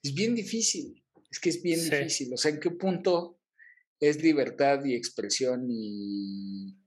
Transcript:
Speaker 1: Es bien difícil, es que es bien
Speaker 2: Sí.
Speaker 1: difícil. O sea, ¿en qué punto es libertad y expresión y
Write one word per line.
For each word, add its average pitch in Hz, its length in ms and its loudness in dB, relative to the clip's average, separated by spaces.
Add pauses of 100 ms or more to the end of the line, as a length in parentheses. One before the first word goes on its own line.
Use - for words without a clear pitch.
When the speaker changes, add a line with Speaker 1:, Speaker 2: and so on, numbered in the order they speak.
Speaker 1:
Es 143 120 -6
bien 220 200 0
difícil, 220 680 -2 (260)
es - 100 -12
que - 100 2
es 165 120 -2
bien 165 160 2
Speaker 2:
Sí. 156 180 0
Speaker 1:
difícil. 139 380 -2
O - 20 -6
sea, 151 160 2
¿en 151 80 -6
qué 175 120 0
punto 175 680 0 (600)
es 147 220 4
libertad 139 640 4
y 131 100 2
expresión 123 760 -2
y 101 1040 -6 (100)